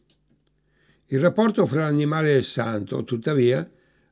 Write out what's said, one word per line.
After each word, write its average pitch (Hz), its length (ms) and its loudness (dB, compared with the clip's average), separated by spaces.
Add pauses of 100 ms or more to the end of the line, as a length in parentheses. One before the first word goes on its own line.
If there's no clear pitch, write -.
(1080)
Il 135 140 -2
rapporto 208 460 2
fra 151 160 -2
l'animale 151 500 0
e 135 60 4
il 123 40 0
santo, 113 600 -4
tuttavia, 127 680 0 (420)